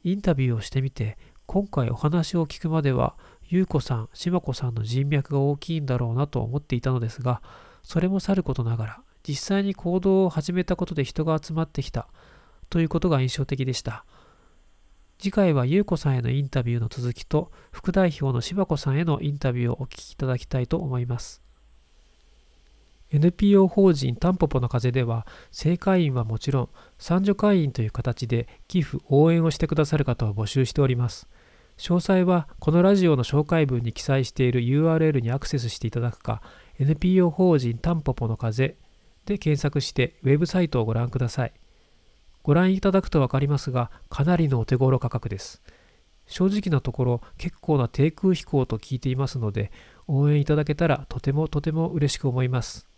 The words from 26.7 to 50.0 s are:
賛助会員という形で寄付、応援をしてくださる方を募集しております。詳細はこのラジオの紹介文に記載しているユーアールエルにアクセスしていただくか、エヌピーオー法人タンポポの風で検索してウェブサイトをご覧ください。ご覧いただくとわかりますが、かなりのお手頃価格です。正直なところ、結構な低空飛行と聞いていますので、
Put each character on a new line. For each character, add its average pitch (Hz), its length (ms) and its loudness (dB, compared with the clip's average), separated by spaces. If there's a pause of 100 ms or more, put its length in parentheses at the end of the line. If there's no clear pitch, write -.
賛 185 260 0
助 202 100 2
会 202 280 4
員 139 80 0
と - 100 -4
い 110 60 0
う 107 40 -4
形 123 360 -4
で 117 200 0 (200)
寄 180 160 0
付、 - 160 -6 (100)
応 147 220 6
援 165 120 2
を 165 60 2
し - 80 -4
て 165 80 0
く 151 80 -2
だ 151 140 2
さ 156 100 0
る 143 80 0
方 117 220 -2
を 104 80 -4
募 107 100 -2
集 131 200 0
し - 80 -6
て 147 80 2
お 135 40 4
り 127 100 0
ま 123 140 -2
す。 - 180 -14 (520)
詳 - 220 -2
細 185 220 2
は 175 240 2 (120)
こ - 120 0
の 170 120 6
ラ 196 120 6
ジ 185 120 4
オ 156 80 6
の 123 80 0
紹 151 220 0
介 160 200 2
文 127 160 -2
に 117 120 -4
記 - 100 -12
載 135 220 0
し - 60 -10
て 135 120 0
い 123 80 4
る 123 100 2
ユ 139 240 2
ー 165 60 4
ア 160 40 2
ー 160 40 2
ル 160 80 4
エ 156 60 2
ル 131 80 2
に 113 100 -2
ア 139 80 -2
ク - 80 -6
セ 147 100 -2
ス 117 120 -2
し - 100 -10
て 117 80 -4
い 107 40 -2
た 117 100 -2
だ 120 100 -2
く - 80 -14
か、 113 240 -6 (340)
エ 135 80 0
ヌ 156 100 4
ピ 180 200 2
ー 185 100 6
オ 175 40 4
ー 151 40 -4
法 180 240 4
人 117 220 0
タ 170 140 0
ン 165 80 -2
ポ 139 120 -2
ポ 120 140 -2
の 110 100 -2
風 117 380 -2 (500)
で 202 140 -2
検 151 200 0
索 143 220 0
し - 100 -6
て - 300 0
ウ 131 60 0
ェ 139 100 6
ブ 170 80 2
サ 180 160 0
イ 165 80 0
ト 127 100 0
を 110 60 0
ご 113 80 -2
覧 117 160 0
く 120 80 -6
だ 120 120 0
さ 123 180 -4
い。 - 60 -10 (920)
ご 147 100 2
覧 185 200 4
い 190 60 0
た 196 120 2
だ 190 100 4
く - 80 -6
と 151 120 2
わ 127 60 2
か 135 120 0
り 139 80 0
ま 143 100 0
す 135 140 -4
が、 123 180 -2 (200)
か - 140 -2
な 175 120 4
り 160 140 2
の 127 100 2
お 110 60 0
手 131 100 2
頃 131 240 4
価 120 100 -4
格 113 200 -6
で 101 100 -6
す。 - 240 -16 (640)
正 - 180 0
直 196 240 0
な 143 100 2
と - 120 -6
こ 127 140 -2
ろ、 123 160 0 (180)
結 - 200 -8
構 151 200 0
な 120 80 0
低 151 240 2
空 185 240 2
飛 - 100 -10
行 131 220 0
と 113 100 -6
聞 127 200 -8
い - 20 -6
て 135 100 -4
い 127 60 -2
ま 135 120 -2
す 131 120 -6
の 110 120 -2
で、 104 200 -4 (360)